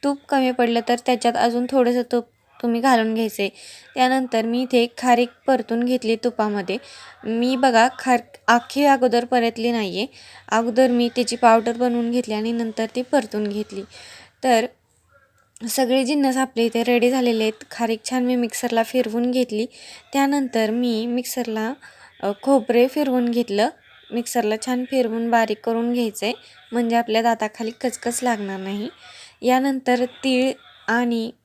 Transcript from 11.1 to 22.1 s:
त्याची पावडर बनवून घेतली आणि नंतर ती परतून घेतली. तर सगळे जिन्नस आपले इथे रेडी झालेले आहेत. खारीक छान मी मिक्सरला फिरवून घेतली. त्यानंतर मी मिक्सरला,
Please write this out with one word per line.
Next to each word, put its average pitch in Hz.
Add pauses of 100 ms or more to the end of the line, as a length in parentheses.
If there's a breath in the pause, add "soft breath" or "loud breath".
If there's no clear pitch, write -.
त्याची 240
पावडर 226
बनवून 240
घेतली 240
आणि 214
नंतर 226 (100)
ती 247
परतून 220
घेतली. 202 (640 loud breath)
तर 240 (1040)
सगळे 262
जिन्नस 269
आपले 262
इथे 233
रेडी 240
झालेले 240
आहेत. 220 (180)
खारीक 226 (100)
छान 254
मी 247
मिक्सरला 233
फिरवून 240
घेतली. 247 (480 loud breath)
त्यानंतर 277
मी 233
मिक्सरला, 240 (500 loud breath)